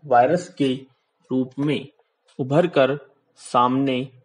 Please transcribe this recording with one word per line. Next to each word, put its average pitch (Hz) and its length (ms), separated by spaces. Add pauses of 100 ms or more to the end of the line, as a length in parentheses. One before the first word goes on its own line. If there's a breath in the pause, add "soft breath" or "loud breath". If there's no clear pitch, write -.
वायरस 135 440
के 131 240 (580)
रूप 131 280
में 143 280 (520)
उभर 147 280
कर 139 320 (360)
सामने 127 760 (160)